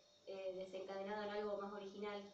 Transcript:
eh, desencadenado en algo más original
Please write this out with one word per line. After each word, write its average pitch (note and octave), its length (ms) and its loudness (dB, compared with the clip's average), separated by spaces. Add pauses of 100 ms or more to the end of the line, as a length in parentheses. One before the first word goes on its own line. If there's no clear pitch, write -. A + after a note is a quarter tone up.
(260)
eh, F#3+ 300 0
desencadenado G3 680 0
en G#3 60 2
algo G#3 280 2
más G3+ 140 0
original G3+ 500 -2 (120)